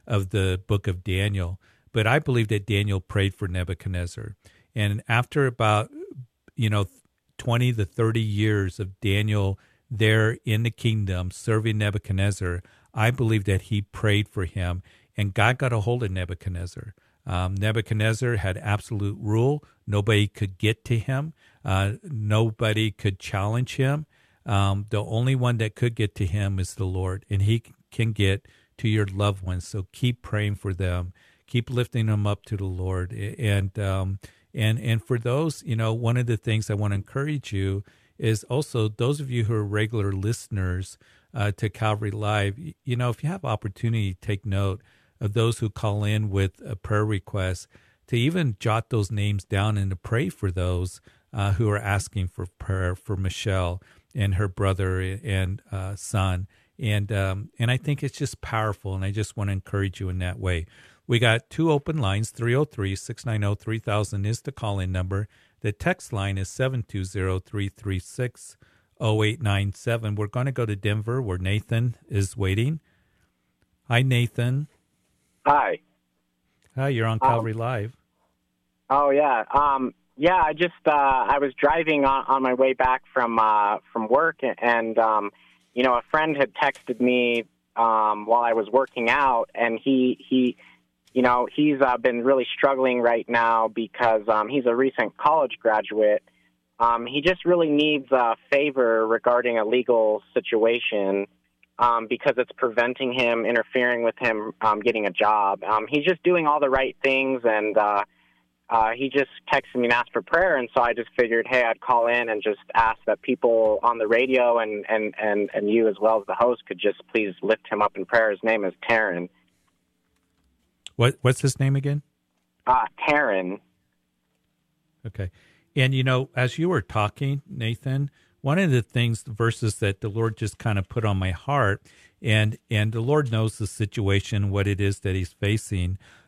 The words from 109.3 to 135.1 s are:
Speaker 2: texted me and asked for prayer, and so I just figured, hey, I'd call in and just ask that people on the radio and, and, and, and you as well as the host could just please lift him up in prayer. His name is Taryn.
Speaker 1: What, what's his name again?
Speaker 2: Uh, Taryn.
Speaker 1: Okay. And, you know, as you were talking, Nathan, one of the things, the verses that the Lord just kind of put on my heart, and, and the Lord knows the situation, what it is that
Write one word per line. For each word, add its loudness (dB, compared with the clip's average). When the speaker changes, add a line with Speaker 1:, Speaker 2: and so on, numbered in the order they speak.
Speaker 2:
texted -2
me 2
and 2
asked -2
for -2
prayer, 2
and -2
so 4
I 2
just -6
figured, 2
hey, 4
I'd 0
call 2
in 2
and -2
just -2
ask 6
that 0
people 4
on 2
the 0
radio 4
and, -2
and, 0
and, 0
and 0
you 4
as 2
well 2
as -8
the -4
host 0
could -8
just -2
please -2
lift 0
him -2
up 2
in -8
prayer. 2
His -4
name 0
is -4
Taryn. 0
Speaker 1:
What, 2
what's 2
his 0
name 2
again? -2
Speaker 2:
Uh, 2
Taryn. 0
Speaker 1:
Okay. -8
And, 2
you 0
know, 0
as -2
you 0
were 0
talking, -2
Nathan, -4
one 0
of 2
the 4
things, -2
the -12
verses 0
that -2
the -6
Lord -2
just -6
kind -2
of -6
put -2
on 2
my 0
heart, 0
and, 2
and 0
the -4
Lord 0
knows 0
the -4
situation, 0
what 0
it 0
is 0
that -2